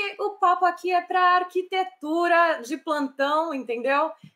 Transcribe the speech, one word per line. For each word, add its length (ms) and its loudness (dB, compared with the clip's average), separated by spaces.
o 120 -4
papo 340 2
aqui 260 0
é 120 2
pra 340 2
arquitetura 1300 0
de 160 -8
plantão, 760 -2
entendeu? 580 -2